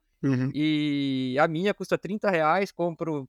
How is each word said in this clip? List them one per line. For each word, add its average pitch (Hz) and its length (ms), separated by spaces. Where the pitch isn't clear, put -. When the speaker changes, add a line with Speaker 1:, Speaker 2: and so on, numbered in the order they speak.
Speaker 1:
Uhum. 131 320
Speaker 2:
E 143 840
a 165 80
minha 175 240
custa 180 240
trinta 202 340
reais, 170 400
compro, 160 580